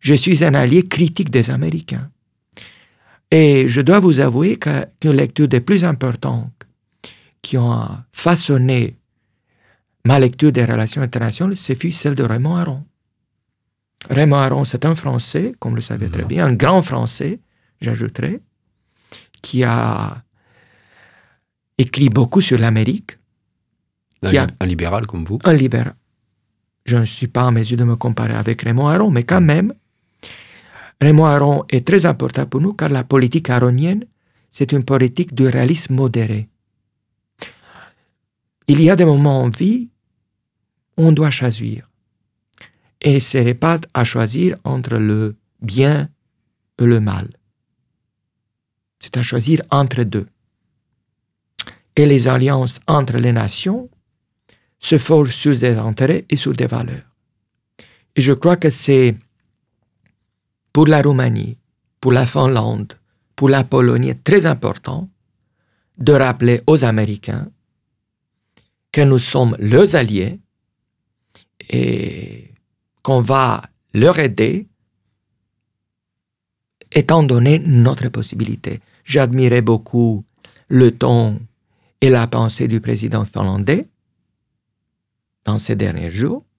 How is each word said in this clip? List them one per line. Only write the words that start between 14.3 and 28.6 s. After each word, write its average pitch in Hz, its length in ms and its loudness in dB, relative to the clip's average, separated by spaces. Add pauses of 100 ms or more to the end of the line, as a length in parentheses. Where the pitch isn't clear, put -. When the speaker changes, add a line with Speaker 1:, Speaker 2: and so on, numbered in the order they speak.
Speaker 1:
Aron, 135 280 0
c'est 123 200 -8
un 160 120 0
Français, 160 640 -6
comme 120 120 -8
vous 117 40 -4
le 113 60 -6
savez 101 280 -8
très 85 120 -6
Speaker 2:
Mhm. - 60 -6
Speaker 1:
bien, 170 180 -2
un 131 60 0
grand 165 300 2
Français, 143 560 -6 (420)
j'ajouterais, 117 600 -6 (1000)
qui - 220 -4
a 117 600 -4 (1600)
écrit 135 300 0
beaucoup 120 320 2
sur 135 180 0
l'Amérique, 113 600 -2 (1040)
Speaker 2:
Un 95 60 -2
Speaker 1:
qui 95 100 4
a 131 80 0
Speaker 2:
lib-, 90 140 -10
un 92 60 -2
libéral 90 400 -4
comme 87 180 -8
vous ? 95 200 -6
Speaker 1:
Un 175 80 6
libéral. 120 420 0 (920)
Je 123 120 0
ne 113 80 2
suis 113 240 -8
pas 123 160 0
en 123 80 2
mesure 117 260 -2
de 120 60 2
me 117 120 0
comparer 113 380 -4
avec 110 280 -4